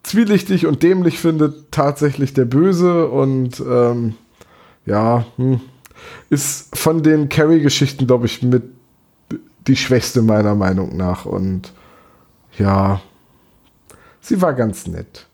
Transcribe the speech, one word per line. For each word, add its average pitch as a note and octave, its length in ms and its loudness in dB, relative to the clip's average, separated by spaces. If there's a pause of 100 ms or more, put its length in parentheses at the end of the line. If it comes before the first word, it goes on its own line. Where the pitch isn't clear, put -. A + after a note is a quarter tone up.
zwielichtig G3 640 0
und D3 160 0
dämlich F3 360 2
findet, D3+ 540 -2
tatsächlich C#3+ 600 -2
der C3 140 2
Böse E3+ 640 2
und, C3 520 -2
ähm, A#2+ 540 0 (720)
ja, A2+ 400 0 (100)
hm, B2+ 240 0 (720)
ist - 440 -4
von D#3+ 280 0
den D3+ 260 4
Carrie-Geschichten, D3 800 2
glaub A#2+ 180 2
ich, - 180 -4
mit B2 200 2 (1040)
die C3+ 100 4
schwächste - 460 0
meiner G#2+ 320 2
Meinung F#2+ 420 -2
nach F#2 300 -4
und F#2+ 480 -6 (840)
ja, G2 440 0 (1200)
sie - 180 -2
war E3 140 0
ganz A2+ 320 -4
nett. - 480 -14